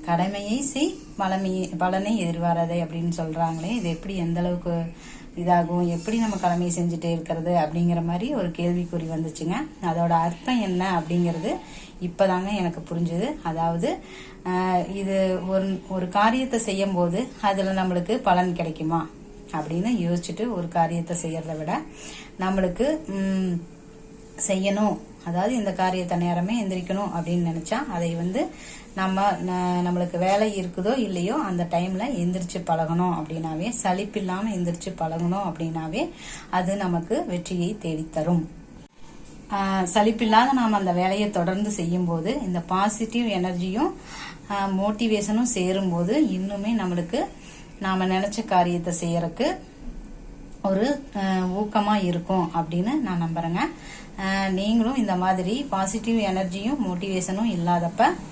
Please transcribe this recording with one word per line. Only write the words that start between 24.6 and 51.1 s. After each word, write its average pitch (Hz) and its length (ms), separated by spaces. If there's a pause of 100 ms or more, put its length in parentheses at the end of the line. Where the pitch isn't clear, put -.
அதாவது 185 300
இந்த 202 180
காரியத்தை 180 460
நேரமே 175 460
எந்திரிக்கணும் 185 520
அப்படின்னு 170 320
நினைச்சா, 214 440
அதை 170 220
வந்து 185 320 (480)
நம்ம, 190 360
ந-, 180 500
நம்மளுக்கு 175 380
வேலை 196 460
இருக்குதோ 190 320
இல்லையோ 190 380
அந்த 185 360
டைம்ல 185 320 (140)
எந்திரிச்சு 180 500
பழகணும் 170 460
அப்படின்னாவே, 160 600 (100)
சலிப்பில்லாம 196 720
எந்திரிச்சு 175 440
பழகணும் 170 500
அப்படின்னாவே 165 640 (400)
அது 185 260
நமக்கு 190 500
வெற்றியை 180 560
தேடித்தரும். 160 600 (1080)
ஆஹ், 190 340
சலிப்பில்லாத 220 680
நாம 226 240
அந்த 185 160
வேலையை 196 380
தொடர்ந்து 190 400
செய்யும்போது, 175 720
இந்த 180 180
பாசிட்டிவ் 214 640
எனர்ஜியும், 185 640 (580)
ஆஹ், 196 300
மோட்டிவேஷனும் 214 760
சேரும்போது 185 720
இன்னுமே 202 480
நம்மளுக்கு 185 520 (560)
நாம 185 260
நினைச்ச 196 380
காரியத்தை 175 560
செய்யறதுக்கு 170 560 (1040)
ஒரு, 208 400 (120)